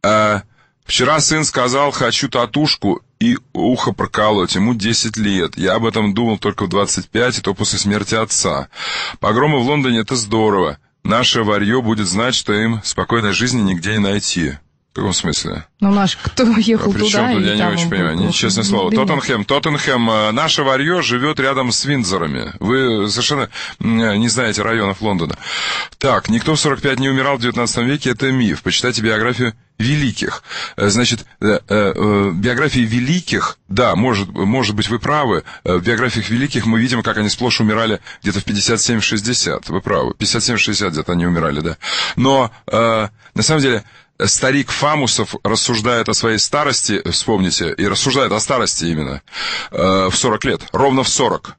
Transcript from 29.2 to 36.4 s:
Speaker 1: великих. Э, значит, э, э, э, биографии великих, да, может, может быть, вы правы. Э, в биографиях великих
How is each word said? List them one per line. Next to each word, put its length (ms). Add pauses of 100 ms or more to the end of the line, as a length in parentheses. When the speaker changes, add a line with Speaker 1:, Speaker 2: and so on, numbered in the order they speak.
Speaker 1:
великих. 680 (320)
Э, 140
значит, 300 (200)
э, 200 (100)
э, 260
э, 380
биографии 480
великих, 840
да, 280
может, 340
может 460
быть, 140
вы 80
правы. 460 (200)
Э, 120
в 80
биографиях 460
великих 360